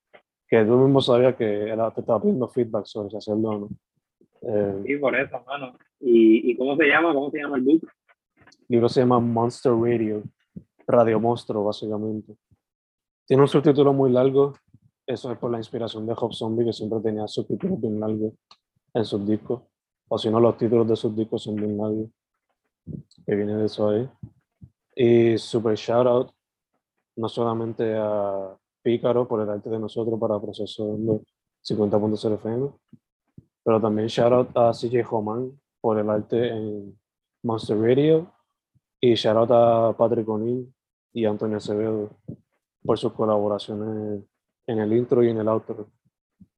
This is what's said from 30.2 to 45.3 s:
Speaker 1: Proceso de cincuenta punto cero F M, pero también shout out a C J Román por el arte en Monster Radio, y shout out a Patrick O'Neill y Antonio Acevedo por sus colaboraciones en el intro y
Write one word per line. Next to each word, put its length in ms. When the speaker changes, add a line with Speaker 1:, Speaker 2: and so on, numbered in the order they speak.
Speaker 1:
Proceso 560
de 240
cincuenta 380
punto 180
cero 200
F 120
M, 220
pero 180
también 280
shout 240
out 240
a 160
C 160
J 200
Román 440
por 180
el 100
arte 400
en 500
Monster 360
Radio, 540
y 140
shout 220
out 140
a 460
Patrick 320
O'Neill 440
y 120
Antonio 320
Acevedo 540
por 140
sus 140
colaboraciones 1120
en 120
el 140
intro 320
y 60